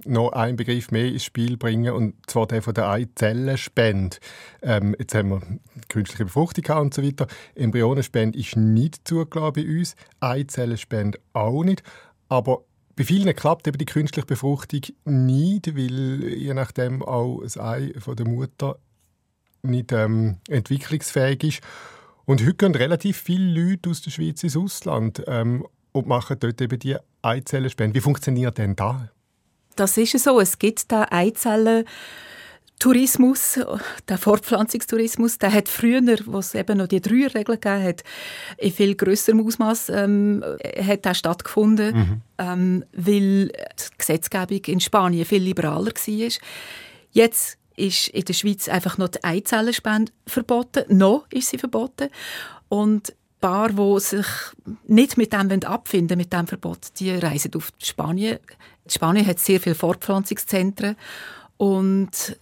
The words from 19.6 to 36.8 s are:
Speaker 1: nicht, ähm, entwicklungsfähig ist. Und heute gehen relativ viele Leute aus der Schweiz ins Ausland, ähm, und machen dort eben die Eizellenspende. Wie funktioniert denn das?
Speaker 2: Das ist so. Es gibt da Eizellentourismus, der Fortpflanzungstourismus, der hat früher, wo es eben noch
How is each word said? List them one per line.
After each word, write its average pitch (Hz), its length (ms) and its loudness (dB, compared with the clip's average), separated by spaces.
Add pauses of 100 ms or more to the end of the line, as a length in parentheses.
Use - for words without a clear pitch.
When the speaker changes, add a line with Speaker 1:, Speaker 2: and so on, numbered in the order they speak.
Speaker 1:
nicht, 123 300 -2
ähm, 110 460 2 (100)
entwicklungsfähig 139 960 -2
ist. 156 160 -2 (640)
Und 135 180 4
heute 156 120 4
gehen 190 200 4
relativ 160 420 0
viele 175 440 0
Leute 175 300 0
aus 165 120 -4
der - 80 -10
Schweiz 160 320 -4
ins 147 140 -2
Ausland, 139 720 -4
ähm, 120 360 -2 (280)
und 131 140 -2
machen 120 320 -2
dort 117 220 -2
eben 123 180 -2
die 135 180 -4 (240)
Eizellenspende. 123 760 -2
Wie 131 40 2
funktioniert 127 580 0
denn 101 180 0
das? 104 180 -2 (800)
Speaker 2:
Das 196 220 0
ist 226 240 2
so. 262 180 6
Es 190 180 4
gibt - 360 -2
da 220 180 2
Eizellentourismus, 226 2500 0 (500)
der 185 100 -2
Fortpflanzungstourismus, 226 1200 2
der 202 140 2
hat 208 160 4
früher, 240 320 4 (260)
wo 226 120 -4
es 190 160 -6
eben 202 240 0
noch 190 80 0